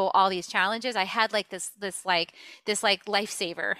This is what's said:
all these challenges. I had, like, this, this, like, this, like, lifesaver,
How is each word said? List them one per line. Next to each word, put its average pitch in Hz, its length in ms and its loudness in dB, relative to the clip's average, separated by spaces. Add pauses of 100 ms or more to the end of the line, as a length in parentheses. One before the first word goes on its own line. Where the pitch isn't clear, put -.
(120)
all 190 160 6
these 180 180 -4
challenges. 226 480 0
I 190 100 2
had, 214 280 0
like, 208 160 -2
this, 185 200 -8
this, 196 360 -10
like, 175 280 0 (320)
this, 208 180 -2
like, 202 220 2
lifesaver, 196 760 -2